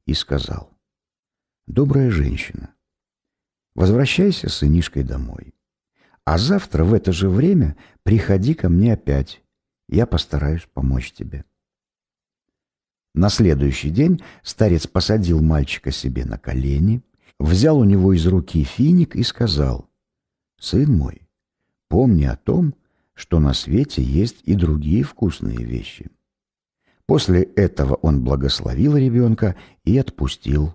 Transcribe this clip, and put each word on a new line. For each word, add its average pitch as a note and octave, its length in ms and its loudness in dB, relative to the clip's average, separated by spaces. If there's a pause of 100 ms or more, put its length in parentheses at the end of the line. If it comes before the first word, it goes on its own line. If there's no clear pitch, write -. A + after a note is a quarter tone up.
и D2+ 80 -2
сказал: - 580 -6 (960)
«Добрая C3+ 420 2
женщина, - 640 -4 (1000)
возвращайся C3 760 2
с - 60 -6
сынишкой D2 480 0
домой, - 500 -10 (720)
а D#2+ 120 0
завтра G#2+ 480 0
в G#2 80 4
это G2 180 2
же F#2 180 0
время A#2+ 460 2 (280)
приходи G2+ 500 2
ко - 160 -2
мне G#2 240 4
опять, - 500 -4 (460)
я A2 160 2
постараюсь D#2 680 -4
помочь C2 380 -4
тебе». - 340 -14 (1700)
На F#2 140 4
следующий C#2+ 600 0
день D#3 300 0 (200)
старец F2 460 0
посадил F2+ 540 0
мальчика D2+ 500 0
себе B1 340 -6
на A1 140 -8
колени, C#2 640 -2 (360)
взял G2 380 2
у B2+ 60 4
него G2 300 4
из E2 120 2
руки F2 380 0
финик D#3+ 520 0
и - 60 -2
сказал: D2 680 -4 (720)
«Сын C3 380 0
мой, - 300 -6 (640)
помни G2 340 2
о A#1+ 120 -2
том, E3 380 -2 (400)
что - 260 -2
на C#2+ 140 2
свете E2+ 480 -2
есть D2 440 -2
и G2+ 100 0
другие D#2+ 480 0
вкусные A#1 600 -6
вещи». - 460 -12 (960)
После F2+ 380 2
этого C#2+ 520 -2
он C#2+ 280 0
благословил C#2 720 -2
ребёнка A#2 640 0 (260)
и A2 140 2
отпустил D2 760 -2